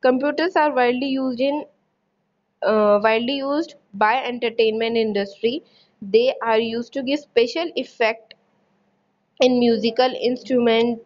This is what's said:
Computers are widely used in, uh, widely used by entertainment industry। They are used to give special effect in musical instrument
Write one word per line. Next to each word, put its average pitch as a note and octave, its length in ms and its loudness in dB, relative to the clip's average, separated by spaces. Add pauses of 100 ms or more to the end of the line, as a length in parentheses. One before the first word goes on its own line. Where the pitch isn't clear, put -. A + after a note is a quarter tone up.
Computers C#4+ 600 0
are D4+ 60 2 (120)
widely B3+ 320 0
used C4 340 -2
in, D4 160 -4 (960)
uh, G#3 460 2
widely A#3+ 320 0
used C#4+ 360 -4 (280)
by G#3+ 100 2 (200)
entertainment A3+ 720 -2
industry। G#3 500 -4 (460)
They A3 260 2 (240)
are A3 80 2
used A#3 380 -6
to C4 120 -6
give D4 140 -2
special D#4+ 500 -2 (120)
effect - 520 -4 (1000)
in B3+ 200 4
musical A#3 600 0 (100)
instrument A#3 760 0